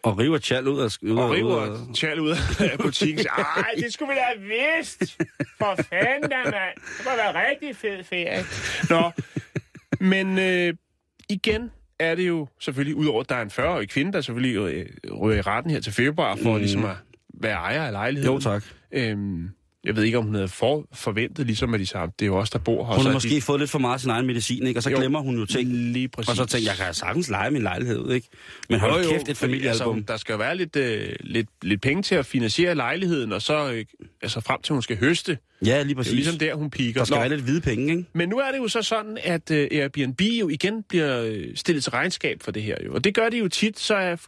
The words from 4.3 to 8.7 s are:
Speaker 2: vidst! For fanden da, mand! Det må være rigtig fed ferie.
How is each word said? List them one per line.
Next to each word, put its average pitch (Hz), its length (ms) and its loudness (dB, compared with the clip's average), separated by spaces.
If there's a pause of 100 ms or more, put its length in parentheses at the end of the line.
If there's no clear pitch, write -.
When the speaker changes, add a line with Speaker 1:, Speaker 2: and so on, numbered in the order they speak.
Speaker 2:
vidst! - 420 -4 (420)
For 208 160 2 (140)
fanden 240 420 0
da, 269 140 0
mand! 190 320 -4 (220)
Det 220 60 -10
må 254 120 -2
være 208 340 2
rigtig 294 260 -6
fed 196 280 -6
ferie. 180 400 -2 (460)